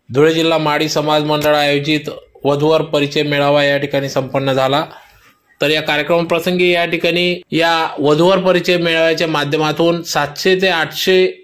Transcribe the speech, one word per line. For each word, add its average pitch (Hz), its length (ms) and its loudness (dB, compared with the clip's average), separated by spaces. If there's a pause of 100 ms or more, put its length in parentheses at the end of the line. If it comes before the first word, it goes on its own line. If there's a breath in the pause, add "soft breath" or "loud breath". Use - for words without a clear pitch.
(140)
धुळे 156 200 4
जिल्हा 160 240 0
माडी 151 320 0
समाज 151 340 0
मंडळ 151 320 2
आयोजित 147 540 0 (360)
वधूवर 151 380 2
परिचय 147 400 -2
मेळावा 143 400 2
या 143 140 2
ठिकाणी 139 320 -4
संपन्न 135 440 -2
झाला. 135 300 0 (760 loud breath)
तर 143 80 0
या 156 120 0
कार्यक्रमाप्रसंगी 170 880 0
या 170 160 0
ठिकाणी 175 560 -2 (100)
या 165 220 0 (260)
वधूवर 160 400 2
परिचय 175 380 0
मेळाव्याच्या 165 500 0
माध्यमातून 156 760 0
सातशे 151 580 -2
ते 190 80 2
आठशे 185 580 0 (160)